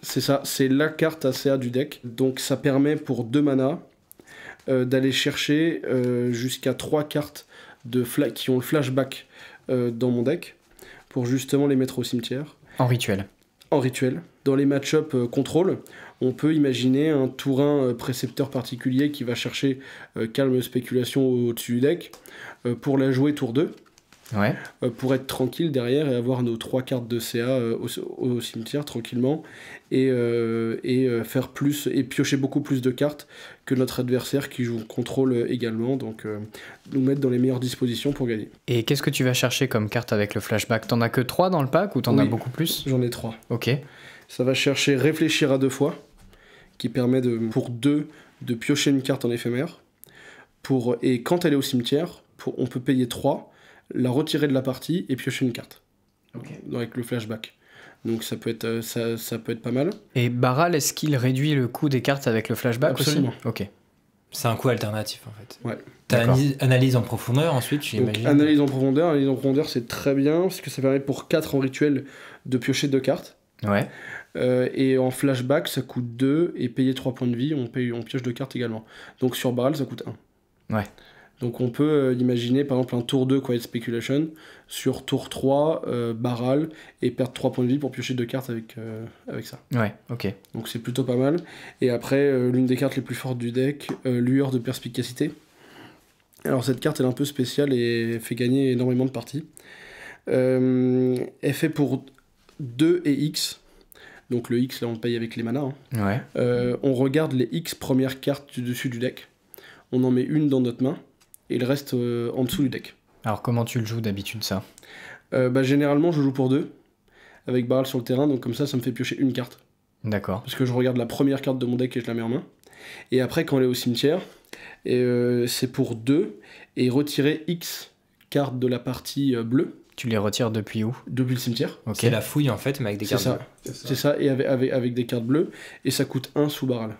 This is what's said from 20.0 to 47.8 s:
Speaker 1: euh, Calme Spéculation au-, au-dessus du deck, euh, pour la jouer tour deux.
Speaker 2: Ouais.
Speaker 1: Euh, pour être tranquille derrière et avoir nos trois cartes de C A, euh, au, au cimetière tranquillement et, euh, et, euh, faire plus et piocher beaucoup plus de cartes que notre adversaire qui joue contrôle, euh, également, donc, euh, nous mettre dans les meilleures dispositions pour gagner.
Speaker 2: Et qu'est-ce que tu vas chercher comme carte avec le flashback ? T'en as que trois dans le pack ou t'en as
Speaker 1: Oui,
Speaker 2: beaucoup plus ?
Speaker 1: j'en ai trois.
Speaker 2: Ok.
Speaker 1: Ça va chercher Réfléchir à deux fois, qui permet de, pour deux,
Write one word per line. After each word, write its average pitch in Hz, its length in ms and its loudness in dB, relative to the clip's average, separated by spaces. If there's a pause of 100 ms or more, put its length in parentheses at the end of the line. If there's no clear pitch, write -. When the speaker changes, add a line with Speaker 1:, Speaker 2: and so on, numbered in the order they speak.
Speaker 1:
euh, 110 100 -2
Calme 127 340 2
Spéculation 123 640 0
au-, 123 240 2
au-dessus 120 240 -4
du 120 60 2
deck, 160 300 0 (560)
euh, 120 80 0
pour 135 240 0
la 135 140 4
jouer 139 220 2
tour 127 180 -4
deux. 151 180 2 (640)
Speaker 2:
Ouais. 104 220 2 (260)
Speaker 1:
Euh, 127 80 0
pour 131 240 0
être 131 120 -2
tranquille 135 440 -2
derrière 135 380 2
et 127 60 2
avoir 123 280 0
nos 117 140 0
trois 127 260 -2
cartes 123 240 -4
de 117 140 -2
C 117 200 -4
A, 123 100 0
euh, 117 280 0
au, - 520 -6
au 120 100 0
cimetière 120 440 -6
tranquillement 123 580 -2 (480)
et, 131 200 4
euh, 117 720 0
et, 131 220 2
euh, 117 160 0
faire 127 260 -2
plus 147 440 -2
et 139 100 2
piocher 139 360 0
beaucoup 139 240 0
plus 135 180 -2
de 127 100 2
cartes 143 380 -2 (380)
que - 80 0
notre 127 260 0
adversaire 123 480 0
qui - 160 -4
joue 117 240 -4
contrôle, 127 460 0
euh, 117 180 0
également, 120 440 -2
donc, 113 280 -8
euh, 107 140 -6 (540)
nous 135 100 2
mettre 139 180 2
dans 135 80 2
les 123 100 2
meilleures 127 220 2
dispositions 127 520 -2
pour 135 140 -2
gagner. 110 240 -4 (180)
Speaker 2:
Et 120 160 2
qu'est-ce 139 180 2
que 156 80 2
tu 139 120 0
vas 127 120 4
chercher 123 340 2
comme 107 220 0
carte 117 240 0
avec 104 200 2
le 110 60 0
flashback ? 107 480 0
T'en 117 140 4
as 117 80 2
que - 100 2
trois 180 300 2
dans 165 120 2
le 127 60 0
pack 190 260 2
ou 131 60 2
t'en 117 160 4
as 139 60 6
Speaker 1:
Oui, 139 60 4
Speaker 2:
beaucoup 123 220 -2
plus ? - 360 -4
Speaker 1:
j'en 131 160 2
ai 120 80 0
trois. 113 240 -8 (160)
Speaker 2:
Ok. 117 200 0 (580)
Speaker 1:
Ça - 160 -2
va 131 100 4
chercher 139 420 2
Réfléchir 151 560 2
à 135 60 4
deux 135 100 4
fois, 139 260 0 (840)
qui - 100 -4
permet 127 320 2
de, 123 160 2
pour 113 320 -2
deux, 143 400 0 (320)